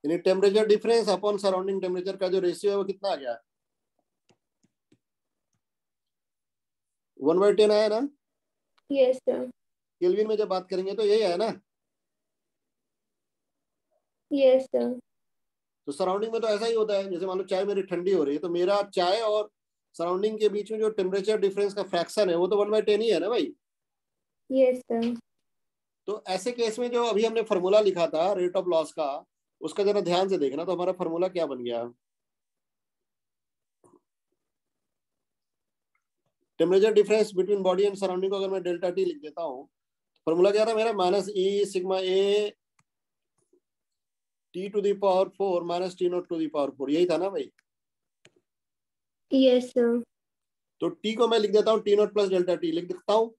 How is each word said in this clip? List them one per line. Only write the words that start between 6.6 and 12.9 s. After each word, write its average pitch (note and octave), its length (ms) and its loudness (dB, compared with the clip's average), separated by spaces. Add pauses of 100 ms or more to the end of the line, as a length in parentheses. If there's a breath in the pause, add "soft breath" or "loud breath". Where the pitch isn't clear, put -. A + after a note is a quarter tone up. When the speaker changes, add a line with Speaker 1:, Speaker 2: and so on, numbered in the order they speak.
Speaker 1:
वन D#3+ 200 2
बाई G3+ 140 4
टेन G#3 180 4
आया G#3+ 180 2
ना? A#3 180 -2 (840)
Speaker 2:
यस, C4 300 2
sir। B3 260 -4 (560)
Speaker 1:
Kelvin G3 260 2
में A3 100 0
जब G#3+ 100 -2
बात F#3 220 -4
करेंगे F#3+ 260 -4
तो G#3+ 100 -2
यही G#3+ 160 4
आया F3 160 0
ना? A3 100 0 (2750)